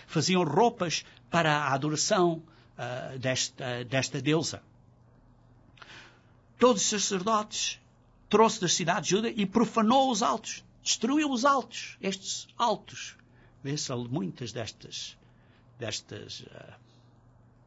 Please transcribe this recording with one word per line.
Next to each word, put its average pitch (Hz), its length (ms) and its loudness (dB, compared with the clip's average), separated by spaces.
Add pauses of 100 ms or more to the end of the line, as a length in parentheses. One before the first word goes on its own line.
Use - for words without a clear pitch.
faziam 180 380 2
roupas 180 600 2 (260)
para 160 280 2
a 143 160 0
adoração, 160 720 0 (340)
ah, 123 400 -8
desta, 123 680 -4
desta 131 360 -2
deusa. 147 400 0 (2000)
"Todos 233 260 6
os - 60 0
sacerdotes 208 880 -2 (500)
trouxe 220 300 6
das 170 140 0
cidades 175 360 0
de 175 60 4
Judá 220 140 2
e 220 160 -2
profanou 233 680 4
os 208 100 0
altos", 254 420 -4 (200)
destruiu 285 480 0
os 240 140 0
altos, - 560 0
estes - 460 -6 (100)
altos. - 580 -4 (480)
Vê-se 147 320 -6
muitas 120 560 -6
destas, - 680 -12 (600)
destas, 107 720 -12
ah, - 260 -20 (880)